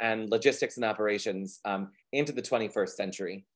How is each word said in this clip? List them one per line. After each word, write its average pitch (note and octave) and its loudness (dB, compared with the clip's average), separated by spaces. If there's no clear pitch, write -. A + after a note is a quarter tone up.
and A2 0
logistics A#2+ 4
and A#2+ -2
operations, G#2 0
um, G2 -2
into C#3+ 0
the B2 -4
twenty-first G#2+ 0
century? F#2+ -6